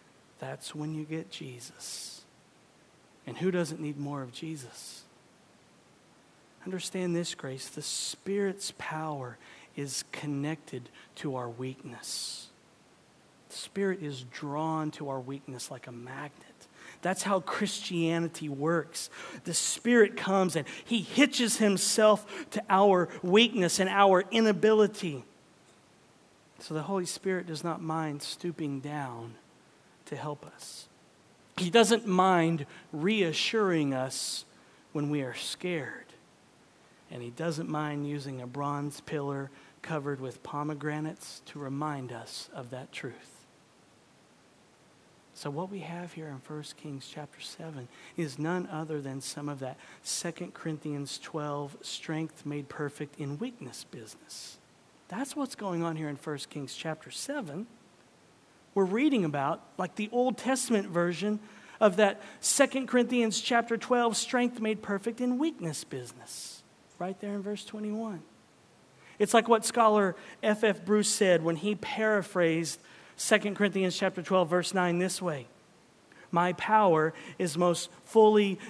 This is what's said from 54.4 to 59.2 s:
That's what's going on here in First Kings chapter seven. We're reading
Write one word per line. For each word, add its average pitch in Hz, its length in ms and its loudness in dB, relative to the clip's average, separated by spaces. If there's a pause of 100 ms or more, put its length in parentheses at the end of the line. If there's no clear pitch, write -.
That's 247 280 -6
what's 269 180 -4
going 175 300 -2
on 165 120 -2
here 156 120 -4
in 143 80 -6
First 143 320 -8
Kings 143 260 -10
chapter - 360 -8
seven. 220 560 -8 (1080)
We're 196 100 6
reading 226 400 4